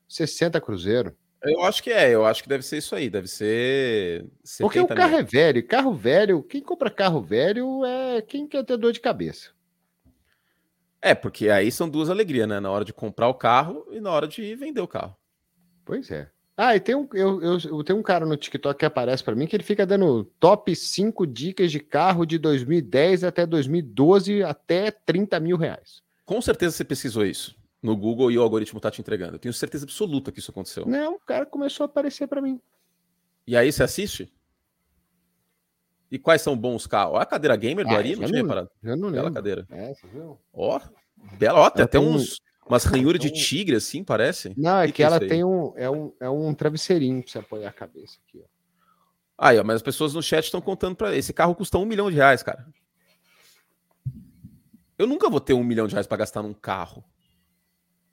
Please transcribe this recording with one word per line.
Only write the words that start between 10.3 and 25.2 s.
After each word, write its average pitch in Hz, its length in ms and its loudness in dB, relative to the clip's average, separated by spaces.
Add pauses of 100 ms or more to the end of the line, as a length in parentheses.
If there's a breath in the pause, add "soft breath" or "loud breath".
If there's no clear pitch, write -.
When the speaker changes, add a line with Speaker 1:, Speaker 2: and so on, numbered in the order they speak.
Speaker 2:
É, 180 140 4
porque - 340 -2
aí 104 220 4
são 170 180 -4
duas 151 220 -2
alegrias, 165 380 0
né? 104 100 -4
Na 98 120 -6
hora 101 140 -2
de 104 80 -10
comprar 110 360 -2
o 120 60 0
carro 131 580 0
e 214 80 -10
na 202 100 -6
hora 151 160 0
de 214 300 -12
vender 277 240 -8
o 175 80 -6
carro. - 280 -10 (680)
Speaker 1:
Pois 254 260 -8
é. 73 180 -10 (280)
Ah, 226 180 4
e 196 60 4
tem 233 160 -2
um, 285 180 -4
eu, 190 260 0
eu, 175 180 0
eu 156 260 -6
tenho 196 160 0
um - 20 -8
cara 175 240 0
no 156 100 0
TikTok 143 400 -6
que - 80 0
aparece 127 380 0
pra 110 140 -4
mim 143 100 -2
que 190 80 -6
ele 190 80 -2
fica 202 240 0
dando 170 380 2 (160)
top 196 340 4
cinco 202 500 -2
dicas 160 460 -2
de 151 80 -4
carro 170 480 2
de 160 100 -2
dois 147 280 2
mil 156 140 2
e 160 40 0
dez 156 400 2
até 175 240 0
dois 156 220 0
mil 165 100 0
e 175 40 -2
doze, 180 600 4
até 180 480 -2
trinta 190 480 -2